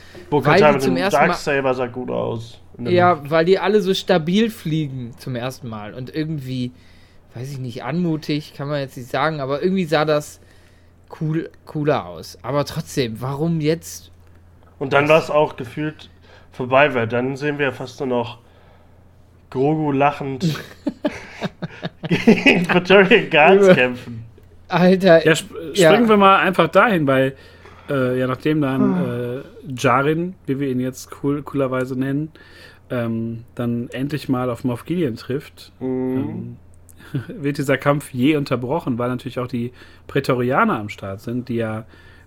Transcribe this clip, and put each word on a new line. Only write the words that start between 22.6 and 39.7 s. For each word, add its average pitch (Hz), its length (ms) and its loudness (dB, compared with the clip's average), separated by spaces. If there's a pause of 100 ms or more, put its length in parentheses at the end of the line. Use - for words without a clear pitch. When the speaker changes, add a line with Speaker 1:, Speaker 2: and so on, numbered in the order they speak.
Speaker 1:
Praetorian 185 640 4
Guards 180 360 6
Speaker 2:
Über- 180 80 10
Speaker 1:
kämpfen. 123 500 -2 (440)
Speaker 2:
Alter, 180 560 6
Speaker 3:
Ja, 156 80 6
sp-, - 220 -4 (200)
Speaker 2:
ja. 165 160 6
Speaker 3:
springen 226 180 6
wir 214 100 6
mal 196 220 8
einfach 170 280 2
dahin, 190 380 4
weil, 135 280 2 (540)
äh, 127 300 0
ja, 127 80 0
nachdem 151 340 -2
dann, 135 200 0 (200)
Speaker 2:
Hm. 123 380 -4
Speaker 3:
äh, - 340 -16
Djarin, 143 640 0 (120)
wie 135 140 -2
wir 139 80 -2
ihn 127 120 -2
jetzt 127 280 -8 (140)
cool, 143 200 -2
coolerweise 127 560 -4
nennen, 139 320 -4 (600)
ähm, 117 540 -6 (100)
dann 120 360 -4
endlich 139 380 -6
mal 127 220 0
auf - 140 -8
Moff 120 200 -4
Gideon 156 320 -2
trifft, - 640 -10
Speaker 1:
Mhm. 131 360 -4
Speaker 3:
ähm, 120 400 -8 (560)
<laughs> 131 160 -6
wird 147 300 -6
dieser 135 200 0
Kampf 143 340 -2
je 135 240 2
unterbrochen, 131 600 -4
weil 120 100 -2
natürlich 127 300 -8
auch 120 100 -6
die 120 240 -6 (340)